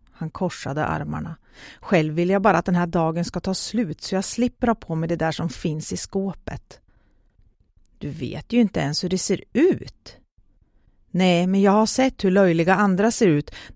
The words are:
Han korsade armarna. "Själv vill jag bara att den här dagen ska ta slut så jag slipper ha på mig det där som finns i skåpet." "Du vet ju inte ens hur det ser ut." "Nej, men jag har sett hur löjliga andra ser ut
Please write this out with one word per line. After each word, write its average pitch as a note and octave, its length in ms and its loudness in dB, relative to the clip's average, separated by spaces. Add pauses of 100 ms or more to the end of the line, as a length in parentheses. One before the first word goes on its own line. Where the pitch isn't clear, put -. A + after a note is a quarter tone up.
(120)
Han D#3 180 -8
korsade D3+ 560 -4
armarna. D3+ 500 -6 (440)
"Själv D#3 340 0
vill F3 160 0
jag G3 120 2
bara F#3+ 160 4
att F3 60 -2
den F#3+ 100 0
här F3 120 2
dagen E3 380 -2
ska - 160 -8
ta F#3+ 140 -4
slut G3 460 -4
så - 140 -6
jag F#3+ 100 -2
slipper - 420 -2
ha A3+ 80 2
på - 200 -8
mig D#3+ 140 -2
det E3+ 80 0
där D#3+ 160 -2
som D#3+ 160 -4
finns D#3 440 -6
i F3+ 40 -4
skåpet." - 840 -8 (1200)
"Du D3 120 -10
vet C#3 420 -8
ju A#3+ 80 4
inte G3+ 200 2
ens D3 240 -2
hur F3+ 40 -4
det F3+ 100 0
ser - 340 -2
ut." - 640 0 (960)
"Nej, F3+ 360 2
men G3 160 2
jag G3 100 6
har G#3+ 140 4
sett C4 380 0
hur G3 60 4
löjliga F3+ 440 4
andra G3 360 2
ser A3+ 160 2
ut D3 240 2 (260)